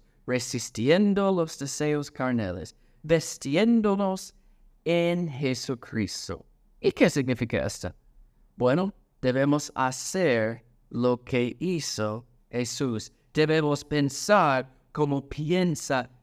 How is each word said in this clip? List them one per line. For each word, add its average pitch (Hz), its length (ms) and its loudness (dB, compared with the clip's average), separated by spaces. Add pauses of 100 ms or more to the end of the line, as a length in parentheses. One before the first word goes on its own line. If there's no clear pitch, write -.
(260)
resistiendo 170 1040 2
los 170 260 -2
deseos 147 540 -4
carnales, 110 640 -4 (280)
vestiéndonos 190 1300 0 (480)
en 170 460 0
Jesucristo. 123 1160 -4 (360)
¿Y 214 100 2
qué 226 180 4
significa 123 560 -2
esto? - 280 -8 (640)
Bueno, 165 360 2 (280)
debemos 139 540 2
hacer 127 880 0 (240)
lo 123 340 0
que 123 360 0
hizo 117 680 -4 (260)
Jesús. 120 600 -4 (220)
Debemos 151 520 2
pensar 143 840 2 (220)
como 143 360 0
piensa 151 840 0 (120)